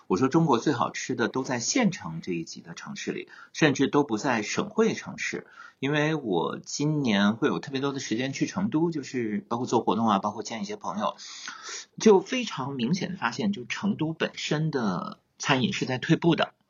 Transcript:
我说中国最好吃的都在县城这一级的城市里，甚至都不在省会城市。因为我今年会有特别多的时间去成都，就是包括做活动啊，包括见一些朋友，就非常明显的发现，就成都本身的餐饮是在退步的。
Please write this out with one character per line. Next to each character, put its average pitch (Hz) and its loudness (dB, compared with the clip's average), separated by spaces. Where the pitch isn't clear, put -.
我 - 2
说 131 2
中 165 4
国 123 4
最 151 2
好 120 0
吃 - -6
的 117 2
都 131 -2
在 127 -4
县 226 2
城 82 -8
这 92 -6
一 82 -4
级 - -14
的 82 -16
城 - -14
市 - -6
里， - -10
甚 147 4
至 135 2
都 147 4
不 110 -2
在 117 0
省 - -4
会 220 2
城 - -10
市。 - -6
因 139 -2
为 151 2
我 95 0
今 147 -2
年 104 4
会 143 2
有 87 0
特 - -8
别 135 -2
多 143 0
的 139 -6
时 110 -2
间 135 -2
去 139 -2
成 98 -2
都， 160 2
就 139 -4
是 110 -4
包 117 -2
括 123 -2
做 117 4
活 98 2
动 113 2
啊， 101 4
包 104 -2
括 107 -8
见 110 -8
一 - -4
些 104 -8
朋 98 -8
友， 104 -2
就 202 10
非 254 -4
常 139 -6
明 139 0
显 - -2
的 - -10
发 120 -2
现， - 0
就 - -8
成 196 -2
都 156 -2
本 - -2
身 156 0
的 107 -2
餐 131 2
饮 - 2
是 - -4
在 127 -2
退 - 2
步 170 4
的。 - -2